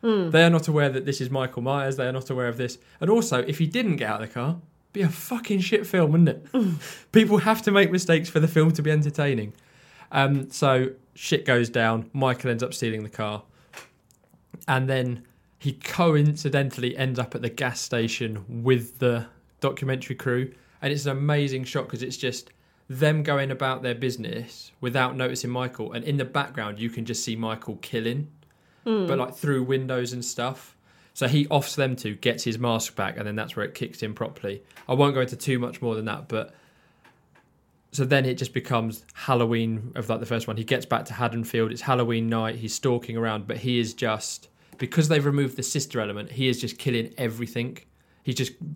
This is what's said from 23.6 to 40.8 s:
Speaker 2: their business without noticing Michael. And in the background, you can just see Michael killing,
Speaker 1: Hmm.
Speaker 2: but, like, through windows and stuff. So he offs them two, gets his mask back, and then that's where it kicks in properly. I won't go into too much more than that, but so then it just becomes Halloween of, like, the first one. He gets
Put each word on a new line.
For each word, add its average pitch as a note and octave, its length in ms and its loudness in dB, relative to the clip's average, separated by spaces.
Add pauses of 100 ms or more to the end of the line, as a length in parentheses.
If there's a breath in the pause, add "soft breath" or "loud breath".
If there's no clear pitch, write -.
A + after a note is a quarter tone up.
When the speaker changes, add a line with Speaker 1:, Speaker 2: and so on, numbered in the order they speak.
Speaker 2:
their A#2+ 140 -2
business A#2+ 760 -6 (100)
without B2+ 340 0
noticing B2+ 340 -4
Michael. B2 440 -6
And A#2+ 120 -8
in C#3+ 120 0
the C3 80 -2
background, A2+ 540 -4
you A#2 100 -4
can A2+ 160 -8
just A2+ 180 -6
see A2+ 120 -4
Michael A2 420 -6
killing, B2 500 -4 (580 soft breath)
Speaker 1:
Hmm. G#3+ 220 0
Speaker 2:
but, C#3 100 2
like, B2+ 180 -2
through C#3 280 0
windows B2+ 500 -2
and B2 100 -8
stuff. - 520 -6 (400 soft breath)
So C3 120 0
he C#3+ 200 4
offs D3 280 0
them C3 200 0
two, G#2 200 -6
gets A#2 280 0
his A2+ 160 -2
mask A#2 360 -2
back, G2 220 -4
and G#2+ 80 -6
then G#2 100 -4
that's A2 200 -6
where G#2 100 -4
it G2+ 100 -10
kicks - 280 -8
in G#2+ 100 -6
properly. - 480 -8 (280 loud breath)
I C3 60 2
won't C#3+ 200 4
go C3 60 2
into B2+ 160 -4
too C3 220 -2
much B2 220 -6
more A2+ 140 -2
than A2 100 -6
that, G#2 220 -8
but - 260 -6 (1400 soft breath)
so C#3 120 0
then C3+ 220 4
it B2+ 100 2
just - 180 -6
becomes A2+ 600 -2
Halloween A2+ 800 0
of, A#2 140 -4
like, A2+ 100 -2
the A2+ 60 -6
first A2+ 220 -4
one. G#2+ 100 -4
He A2+ 60 -4
gets B2 220 -2